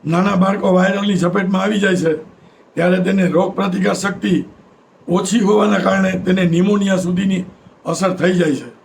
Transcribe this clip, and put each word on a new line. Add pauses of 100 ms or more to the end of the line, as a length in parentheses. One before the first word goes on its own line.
નાના
બાળકો
વાયરલની
ઝપેટમાં
આવી
જાય
છે (560)
ત્યારે
તેને
રોગ
પ્રતિકાર
શક્તિ (640)
ઓછી
હોવાના
કારણે
તેને
ન્યુમોનિયા
સુધીની (420)
અસર
થઈ
જાય
છે. (160)